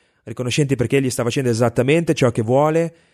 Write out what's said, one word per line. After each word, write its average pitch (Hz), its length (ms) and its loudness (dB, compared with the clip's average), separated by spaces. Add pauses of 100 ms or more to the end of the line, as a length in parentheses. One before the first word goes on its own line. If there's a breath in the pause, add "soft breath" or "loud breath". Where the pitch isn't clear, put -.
(240)
riconoscenti 131 520 -2
perché 120 220 0
Egli 135 120 0
sta 120 140 -4
facendo 127 260 -2
esattamente 127 640 0
ciò 127 160 2
che 117 140 -2
vuole 156 520 0 (180 soft breath)